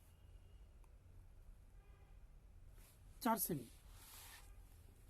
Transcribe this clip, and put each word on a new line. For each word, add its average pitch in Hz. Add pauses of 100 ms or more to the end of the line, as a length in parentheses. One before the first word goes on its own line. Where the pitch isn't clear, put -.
(3250)
চার 226
সেমি। 135 (1400)